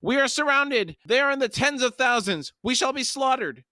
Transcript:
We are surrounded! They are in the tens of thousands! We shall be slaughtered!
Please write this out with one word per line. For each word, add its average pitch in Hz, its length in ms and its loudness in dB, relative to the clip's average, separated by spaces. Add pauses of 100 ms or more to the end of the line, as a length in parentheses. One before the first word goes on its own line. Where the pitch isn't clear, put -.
We 226 180 0
are 277 100 2
surrounded! 277 680 0 (100)
They 233 140 2
are 277 120 2
in 277 80 -2
the 247 100 0
tens 269 320 0
of 247 140 0
thousands! 202 680 0
We 240 140 0
shall 262 180 0
be 269 100 -6
slaughtered! 240 680 -2